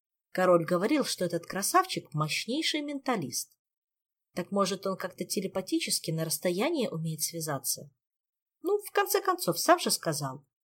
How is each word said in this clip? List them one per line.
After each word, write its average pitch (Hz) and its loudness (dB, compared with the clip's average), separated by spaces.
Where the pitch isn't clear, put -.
Король 180 6
говорил, 214 2
что - -2
этот 170 -4
красавчик — 202 0
мощнейший 240 -2
менталист. 269 -4
Так 180 -6
может, 196 0
он 190 0
как-то - -6
телепатически 190 -2
на 160 -2
расстоянии 208 0
умеет 160 -4
связаться? 156 -4
Ну, 403 2
в - -12
конце 403 2
концов, - 0
сам 339 6
же 240 -2
сказал. 143 -4